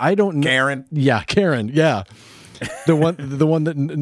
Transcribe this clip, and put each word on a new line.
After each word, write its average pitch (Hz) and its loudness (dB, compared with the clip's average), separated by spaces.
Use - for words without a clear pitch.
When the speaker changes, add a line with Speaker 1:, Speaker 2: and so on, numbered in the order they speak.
Speaker 1:
I 196 2
don't 196 0
kn- 143 0
Speaker 2:
Karen. 131 0
Speaker 1:
Yeah, 131 2
Karen. 139 0
Yeah. 143 2
The 165 4
one, 165 2
<laughs> - -14
the 139 -2
one 160 2
that 156 -4
n-, 147 -2